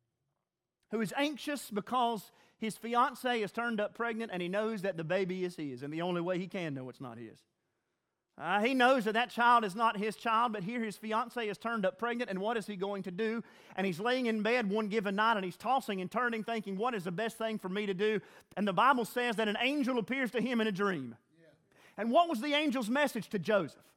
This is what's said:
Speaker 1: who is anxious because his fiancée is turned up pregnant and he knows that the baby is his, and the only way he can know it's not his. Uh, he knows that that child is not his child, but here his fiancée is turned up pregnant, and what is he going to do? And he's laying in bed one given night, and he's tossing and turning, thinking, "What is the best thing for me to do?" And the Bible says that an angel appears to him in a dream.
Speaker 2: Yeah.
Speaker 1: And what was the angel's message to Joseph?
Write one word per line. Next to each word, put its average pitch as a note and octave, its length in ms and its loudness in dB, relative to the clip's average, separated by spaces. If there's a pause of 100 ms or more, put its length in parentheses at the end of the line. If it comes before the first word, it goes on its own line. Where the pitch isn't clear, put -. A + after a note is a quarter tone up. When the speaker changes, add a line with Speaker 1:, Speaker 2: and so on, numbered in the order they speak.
(920)
Speaker 1:
who A3 100 0
is F#3 160 -2
anxious C#4+ 540 -4
because A#3 600 -2 (280)
his A3 180 -4
fiancée A#3+ 680 0
is F#3+ 80 -4
turned A#3 280 -2
up G#3 160 -4
pregnant A3+ 360 -4
and F3+ 100 -4
he F3 60 -2
knows G#3 360 -2
that F#3 140 -2
the E3+ 60 -4
baby F#3 400 0
is F3+ 120 -6
his, C3 260 -8
and C#3+ 100 -8
the E3 120 -4
only F3 180 0
way F3+ 160 -2
he F#3 100 -4
can E3 280 -6
know B2+ 140 -10
it's A#2+ 120 -16
not A#2 160 -12
his. A2+ 200 -14 (1000)
Uh, F3 220 0
he A#3+ 140 2
knows B3+ 320 6
that G#3+ 80 0
that A#3+ 160 2
child A#3+ 340 6
is F#3+ 140 -4
not A3+ 180 2
his G#3 220 -2
child, A#3 340 2
but G#3 100 -4
here A3+ 220 -4
his G#3 140 -4
fiancée A3+ 520 -2
is F#3+ 80 -4
turned A3+ 280 -2
up F#3 120 0
pregnant, A#3+ 320 -2
and F#3+ 80 -4
what A3 200 0
is G3+ 100 -4
he G#3 80 -8
going G3 260 -4
to F#3 100 -8
do? A3 300 -2 (360)
And F#3+ 100 0
he's E3+ 100 -2
laying B3 280 0
in A3 160 2
bed A3 280 2
one G#3+ 200 0
given G3+ 260 0
night, A3 220 4
and F#3+ 80 -2
he's F3 100 -6
tossing A3 460 -2
and F3+ 100 -6
turning, A#3 320 0
thinking, G#3+ 320 -4
"What A#3 180 -2
is F#3 120 -4
the F3+ 80 -4
best G#3+ 240 -4
thing A3 200 -4
for F#3 120 -8
me G#3 160 -2
to G3 80 0
do?" G#3 260 2 (380)
And G3+ 100 2
the F#3+ 60 0
Bible A#3+ 320 6
says A#3+ 320 -2
that A3 100 2
an G#3 140 2
angel C4 380 2
appears B3 320 -2
to A#3 100 0
him A#3+ 180 0
in A3 80 2
a A3 60 2
dream. E3+ 420 -2 (240)
Speaker 2:
Yeah. - 80 -20 (500)
Speaker 1:
And A3+ 140 -2
what E4+ 160 6
was B3+ 140 -2
the D4 120 0
angel's B3 360 2
message C4 400 0
to G#3 100 -4
Joseph? F3 400 0 (180)